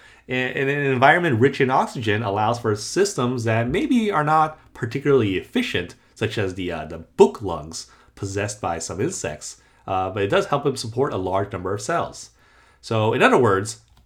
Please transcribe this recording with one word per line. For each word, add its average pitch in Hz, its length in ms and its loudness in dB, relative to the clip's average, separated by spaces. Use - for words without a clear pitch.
And, 127 300 -4
and 135 120 0
an 143 220 0
environment 139 480 4
rich 135 220 4
in 123 80 4
oxygen 127 520 0
allows 107 380 0
for 110 160 0
systems 127 680 -2
that 117 240 0
maybe 226 420 0
are 151 140 0
not 156 340 2
particularly 123 640 2
efficient, 92 580 -4
such 110 220 -4
as 95 180 -2
the, 90 160 -4
uh, 78 140 -6
the 82 120 -12
book 190 440 4
lungs 80 460 -8
possessed 101 440 -6
by 87 180 -4
some 85 220 -8
insects, 110 600 -8
uh, 92 220 -2
but 101 140 -2
it 98 40 2
does 185 200 0
help 143 180 -2
them 131 100 0
support 123 380 -4
a 110 40 -4
large 95 360 -2
number 92 200 -6
of 104 80 -6
cells. - 500 -6
So 110 320 0
in 135 100 4
other 240 140 6
words, 107 420 2